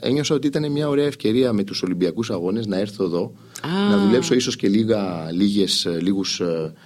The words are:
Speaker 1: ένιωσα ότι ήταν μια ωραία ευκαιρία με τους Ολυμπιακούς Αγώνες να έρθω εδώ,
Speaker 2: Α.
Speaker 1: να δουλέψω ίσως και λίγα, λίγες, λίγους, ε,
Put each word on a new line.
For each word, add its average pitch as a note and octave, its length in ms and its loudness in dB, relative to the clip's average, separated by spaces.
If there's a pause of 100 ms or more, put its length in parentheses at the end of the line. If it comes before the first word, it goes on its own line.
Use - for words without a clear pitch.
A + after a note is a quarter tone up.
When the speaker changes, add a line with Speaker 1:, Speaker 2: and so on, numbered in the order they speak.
Speaker 1:
ένιωσα C#3+ 340 0
ότι C#3 120 0
ήταν D3+ 240 -2
μια D3 180 0
ωραία C#3+ 160 2
ευκαιρία B2+ 480 2
με G2+ 100 2
τους - 200 -8
Ολυμπιακούς F2+ 480 0
Αγώνες F#2+ 360 -2
να F#2+ 120 0
έρθω G2+ 240 -2
εδώ, F2 300 -2 (280)
Speaker 2:
Α. F#3+ 280 0
Speaker 1:
να G#2 80 4
δουλέψω E3 360 4
ίσως B2 220 0
και - 120 -2
λίγα, G2 640 0
λίγες, G2 560 2 (140)
λίγους, G2 380 -2
ε, E2 340 -2 (120)